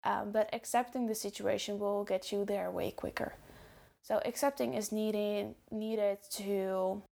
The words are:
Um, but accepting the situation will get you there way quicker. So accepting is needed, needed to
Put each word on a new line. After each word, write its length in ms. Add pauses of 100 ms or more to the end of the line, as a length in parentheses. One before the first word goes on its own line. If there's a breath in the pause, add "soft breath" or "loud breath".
Um, 260
but 220
accepting 560
the 80
situation 640
will 240
get 260
you 140
there 260
way 220
quicker. 420 (680 loud breath)
So 220
accepting 500
is 180
needed, 640 (160)
needed 460 (160)
to 680 (160)